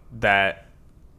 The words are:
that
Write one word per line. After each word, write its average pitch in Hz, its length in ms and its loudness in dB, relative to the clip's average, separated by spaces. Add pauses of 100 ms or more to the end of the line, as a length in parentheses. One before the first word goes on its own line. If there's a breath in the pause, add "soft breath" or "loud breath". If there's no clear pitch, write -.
(180)
that 98 480 0 (520)